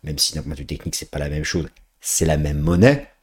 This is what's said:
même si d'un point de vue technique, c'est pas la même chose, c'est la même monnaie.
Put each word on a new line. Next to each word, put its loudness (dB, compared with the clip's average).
même -8
si 0
d'un -6
point -8
de -10
vue -12
technique, -6
c'est -10
pas -6
la -4
même -4
chose, -2
c'est -2
la 2
même 0
monnaie. 6